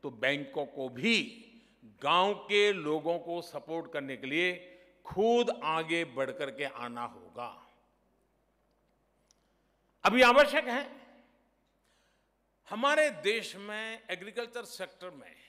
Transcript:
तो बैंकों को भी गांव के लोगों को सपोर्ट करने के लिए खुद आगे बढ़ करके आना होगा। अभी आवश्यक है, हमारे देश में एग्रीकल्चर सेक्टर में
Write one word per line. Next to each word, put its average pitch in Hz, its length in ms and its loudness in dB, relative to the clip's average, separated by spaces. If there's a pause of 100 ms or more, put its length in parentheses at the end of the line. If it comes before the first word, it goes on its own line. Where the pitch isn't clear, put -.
तो 147 80 -8
बैंकों 139 560 -2
को 135 240 -8
भी 151 500 0 (600)
गांव 180 320 4 (100)
के 208 300 4
लोगों 156 460 -2
को 170 240 -8
सपोर्ट 160 500 -8
करने 139 240 -6
के 120 100 -10
लिए 175 260 2 (520)
खुद 233 440 4 (160)
आगे 160 460 0
बढ़ 131 200 -2
करके 139 340 -6
आना 120 400 -8
होगा। 101 420 -12 (2500)
अभी 220 200 6
आवश्यक 277 440 6
है, 254 160 -2 (1800)
हमारे 285 420 2 (140)
देश 208 340 -2
में 214 520 -10
एग्रीकल्चर 220 560 -10
सेक्टर 180 460 -14
में 107 240 -20 (140)